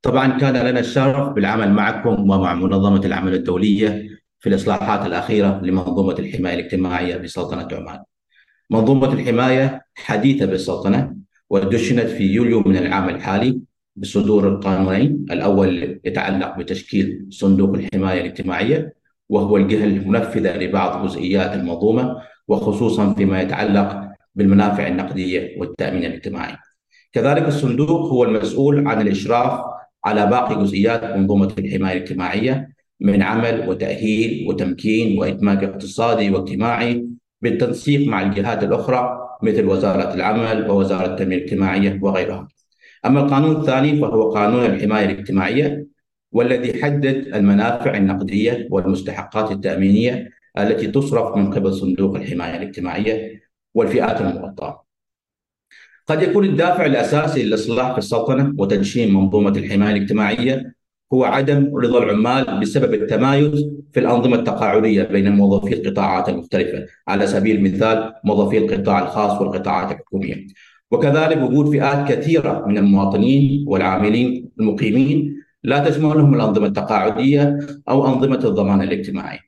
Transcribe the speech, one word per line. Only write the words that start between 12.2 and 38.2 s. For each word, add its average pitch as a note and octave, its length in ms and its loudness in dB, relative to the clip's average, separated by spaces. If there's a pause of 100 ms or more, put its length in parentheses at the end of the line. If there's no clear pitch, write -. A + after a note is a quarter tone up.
يوليو A2 360 2
من F#2+ 160 4
العام F#2 320 -2
الحالي G2+ 520 -2 (360)
بصدور G2+ 520 0
القانونين. G2 840 0
الأول F#2 760 0
يتعلق F#2 540 -4
بتشكيل G2 720 -6
صندوق G2 440 2
الحماية F#2+ 460 -2
الاجتماعية، G2+ 720 -4 (340)
وهو G#2 280 2
الجهة G2+ 280 2
المنفذة G2 720 0
لبعض F#2 500 -2
جزئيات F#2 460 -2
المنظومة، G#2 640 -2 (320)
وخصوصا G2+ 680 0
فيما F#2+ 280 0
يتعلق G2 640 -2 (280)
بالمنافع G2 520 2
النقدية F2+ 720 -4
والتأمين - 460 -6
الاجتماعي. - 520 -10 (560)
كذلك D3 360 2
الصندوق D3 520 0 (120)
هو B2 120 4
المسؤول C3+ 640 2
عن A2 120 0
الإشراف G#2+ 600 0 (440)
على G#2 220 2
باقي G#2 360 0
جزئيات G#2 420 0
منظومة G2 540 0
الحماية F#2 380 -2
الاجتماعية F#2+ 720 -4 (320)
من G2 220 2
عمل A2+ 460 0
وتأهيل G#2+ 800 -2
وتمكين G2 720 0
وإدماج G2 460 0
اقتصادي G#2+ 640 -2
واجتماعي A#2+ 760 -2 (360)
بالتنسيق A#2+ 680 0
مع G2+ 140 0